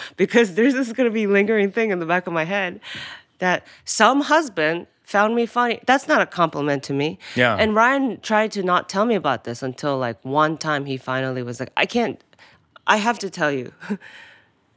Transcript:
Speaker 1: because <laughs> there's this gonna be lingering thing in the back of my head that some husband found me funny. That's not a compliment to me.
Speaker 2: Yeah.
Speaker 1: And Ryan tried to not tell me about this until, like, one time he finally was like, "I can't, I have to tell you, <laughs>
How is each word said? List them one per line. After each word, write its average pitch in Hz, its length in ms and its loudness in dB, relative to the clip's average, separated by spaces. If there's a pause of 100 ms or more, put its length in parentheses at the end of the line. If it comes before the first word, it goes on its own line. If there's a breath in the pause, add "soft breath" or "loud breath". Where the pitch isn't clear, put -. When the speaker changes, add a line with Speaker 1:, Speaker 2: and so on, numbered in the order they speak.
(160 loud breath)
Speaker 1:
because 202 380 2
<laughs> - 20 -2
there's 247 180 4
this 247 180 -2
gonna 240 180 0
be 214 160 0
lingering 202 460 2
thing 226 180 -2
in 185 80 -2
the 165 80 -4
back 175 200 0
of 165 80 -6
my 160 100 0
head 190 340 -4 (600 loud breath)
that 180 280 0 (180 loud breath)
some 247 380 4
husband 185 640 0 (180)
found 214 300 2
me 233 100 0
funny. 240 420 -2
That's 269 220 2
not 277 140 4
a 175 40 2
compliment 151 580 0
to 143 100 -6
me. 151 240 -2 (160 loud breath)
Speaker 2:
Yeah. 123 220 2
Speaker 1:
And 220 180 2
Ryan 247 480 2
tried 214 300 0
to 202 100 -4
not 180 260 0
tell 196 160 0
me 240 100 2
about 151 300 -2
this 120 180 -8
until, 135 360 -4
like, 120 260 -4
one 151 320 2
time 143 300 -4
he 139 100 -6
finally 131 460 -4
was 120 180 -10
like, 127 160 -8
"I - 80 2
can't, 226 380 -2 (640 soft breath)
I 202 100 4
have 214 220 -2
to 202 100 -8
tell 165 240 -2
you, 127 200 -6 (180)
<laughs> 208 80 -4 (800 loud breath)